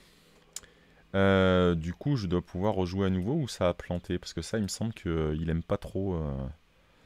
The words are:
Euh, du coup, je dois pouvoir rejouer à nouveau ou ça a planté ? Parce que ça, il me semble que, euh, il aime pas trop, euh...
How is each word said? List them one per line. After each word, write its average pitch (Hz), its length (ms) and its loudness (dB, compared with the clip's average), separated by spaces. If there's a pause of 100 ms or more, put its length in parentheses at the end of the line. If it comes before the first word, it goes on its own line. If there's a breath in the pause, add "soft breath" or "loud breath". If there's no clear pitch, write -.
(1160 loud breath)
Euh, 92 600 6
du 82 180 -4
coup, 143 240 -2
je 101 100 -4
dois 87 140 2
pouvoir 95 340 -2
rejouer 95 320 0
à - 20 2
nouveau 95 260 0
ou 143 120 -2
ça 90 220 0
a 87 40 0
planté ? 90 460 -4
Parce - 140 -16
que 85 80 -6
ça, - 160 -6
il 107 60 0
me 95 40 -4
semble 110 260 -6
que, - 140 -8
euh, 78 320 0
il 82 100 -4
aime 82 140 0
pas 101 140 -4
trop, 95 380 -4
euh... 69 320 -4 (580 soft breath)